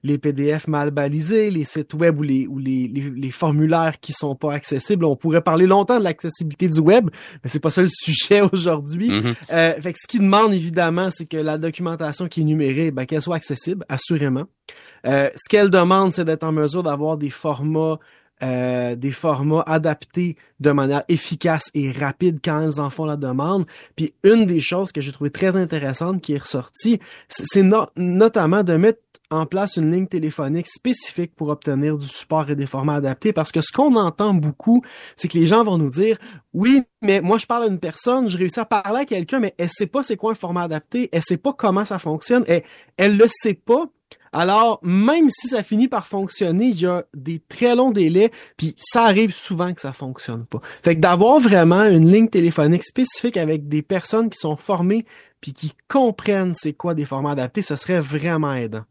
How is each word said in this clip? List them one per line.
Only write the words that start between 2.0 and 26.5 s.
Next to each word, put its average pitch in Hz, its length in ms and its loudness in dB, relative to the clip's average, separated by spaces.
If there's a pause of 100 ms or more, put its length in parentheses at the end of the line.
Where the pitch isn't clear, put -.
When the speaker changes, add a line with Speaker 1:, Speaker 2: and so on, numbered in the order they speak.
Speaker 1:
ou 151 40 -4
les, 135 240 0
ou 135 120 -8
les, 131 280 -2
les, 139 300 -6
les 135 140 -6
formulaires 156 680 0
qui - 140 -12
sont 143 220 -4
pas 143 180 -4
accessibles. 151 540 -2
On 139 100 2
pourrait 165 240 2
parler 165 260 4
longtemps 196 320 4
de 208 60 0
l'accessibilité 165 640 -4
du 156 120 2
web, 190 280 6 (340)
mais 131 60 -8
c'est 147 120 -4
pas 156 100 0
ça 185 100 0
le 185 80 4
<laughs> - 20 0
sujet 202 520 2
aujourd'hui. 170 680 0
Speaker 2:
Mhm. 120 260 0 (180)
Speaker 1:
Euh, 165 280 2
fait 170 140 -8
que - 40 -6
ce - 80 -8
qu'ils 233 140 -2
demandent, 202 320 4
évidemment, 170 580 0
c'est 165 200 -10
que 160 80 -6
la 156 180 -2
documentation 165 720 -6
qui 160 140 -4
est - 20 2
numérique, 151 500 0
ben, 131 120 -6
qu'elle 151 160 -4
soit 170 140 -4
accessible, 165 520 -8
assurément. 143 560 -2 (640)
Euh, 139 280 0
ce - 140 -8
qu'elle 208 220 4
demande, 185 420 4
c'est 175 140 -4
d'être 160 180 -4
en 160 80 -2
mesure 156 300 -2
d'avoir 151 340 -4
des 147 140 -6
formats, 156 680 -4 (440)
euh, 123 540 -4
des 135 160 -6
formats 156 540 -2
adaptés 160 680 -2 (260)
de 143 100 2
manière 139 380 0
efficace 160 560 -2 (100)
et 135 180 -4
rapide 147 500 -2
quand 156 200 -2
elles 151 180 -2
en 143 80 -4
font 156 160 -8
la 147 140 -4
demande. 143 480 -2 (300)
Puis 156 180 -6 (100)
une 214 220 6
des 175 140 0
choses 185 320 -4
que 147 100 -6
j'ai 139 100 -10
trouvé 143 160 -6
très 185 300 0
intéressante 165 640 -4
qui 151 100 -6
est 143 60 -2
ressortie, - 640 -2 (280)